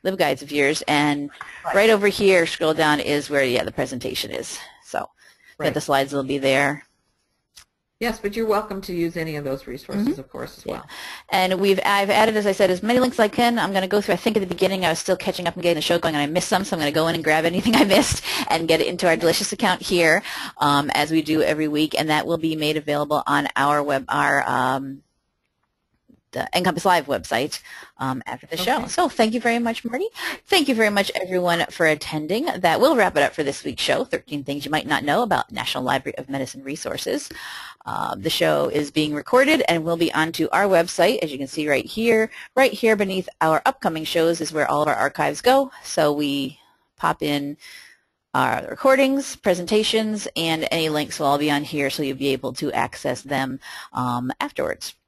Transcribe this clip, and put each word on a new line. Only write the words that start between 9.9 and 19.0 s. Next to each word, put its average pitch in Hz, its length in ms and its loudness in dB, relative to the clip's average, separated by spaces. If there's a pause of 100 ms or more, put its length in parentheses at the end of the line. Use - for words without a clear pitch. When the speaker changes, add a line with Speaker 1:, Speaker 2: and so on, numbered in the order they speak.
Speaker 1:
Mm-hmm. 302 100 -4
Speaker 2:
of - 100 -16
course, - 280 -12
as - 80 -18
Speaker 1:
Yeah. - 80 -6
Speaker 2:
well. - 120 -10 (440)
Speaker 1:
And 185 320 2
we've, 196 240 4
I've 202 240 2
added, 220 260 4
as 208 100 2
I 202 60 4
said, 190 180 4
as 185 140 0
many 240 160 4
links 254 160 2
as 233 60 2
I 214 80 6
can. 240 280 2
I'm 190 140 0
gonna 190 160 0
go 202 140 2
through, 202 140 0
I - 20 -4
think 214 180 0
at 208 60 2
the 185 60 -2
beginning 185 380 0
I 160 40 4
was 165 100 0
still 185 160 0
catching 175 320 -4
up 165 60 -2
and 180 100 -10
getting 170 140 4
the 151 40 -2
show 170 160 2
going, 165 160 0
and 147 80 0
I 143 40 0
missed 170 240 -2
some, 196 160 2
so 196 100 -4
I'm 165 60 -4
gonna 147 100 0
go 160 160 2
in 165 80 0
and 165 80 -4
grab 156 220 2
anything 185 300 0
<laughs> - 20 -
I 269 80 6
missed - 360 2 (280)
and 165 180 0
get 160 140 4
it - 60 0
into 180 200 -2